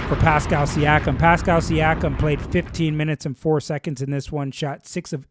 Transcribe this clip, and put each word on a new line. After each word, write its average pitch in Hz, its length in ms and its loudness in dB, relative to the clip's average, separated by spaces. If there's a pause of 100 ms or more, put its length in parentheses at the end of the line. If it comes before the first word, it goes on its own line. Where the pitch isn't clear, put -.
for - 120 0
Pascal 151 460 4
Siakam. 147 520 2
Pascal 170 420 4
Siakam 156 580 0
played 151 220 0
fifteen 165 560 -2
minutes 151 300 -4
and 135 120 -8
four 156 220 0
seconds 143 400 -6
in 139 100 -6
this 139 220 -6
one, 143 180 -4
shot 147 360 -8
six - 260 -10
of 143 180 -10